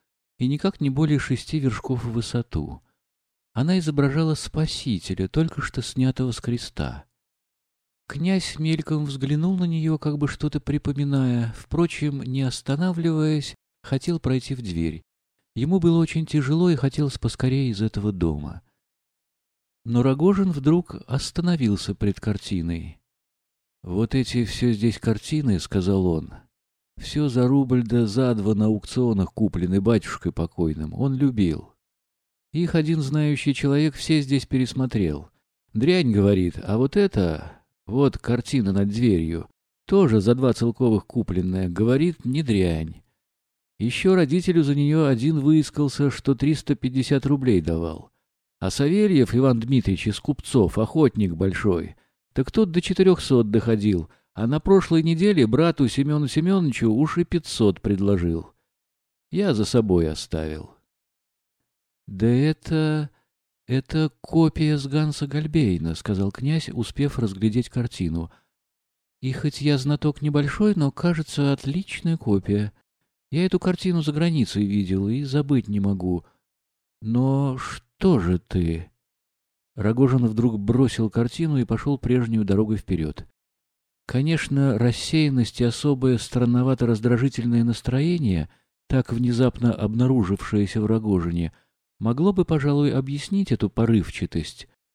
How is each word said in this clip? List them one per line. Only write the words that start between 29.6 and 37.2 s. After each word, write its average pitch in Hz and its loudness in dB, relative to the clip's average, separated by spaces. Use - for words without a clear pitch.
батюшкой 113 0
покойным, 78 -4
он 131 -2
любил. 110 -2
Их 165 -2
один 160 2
знающий 143 0
человек 143 0
все 156 0
здесь 135 -2
пересмотрел. 117 -2
Дрянь, 143 2
говорит, 98 2
а 101 -2
вот 131 0
это, 87 0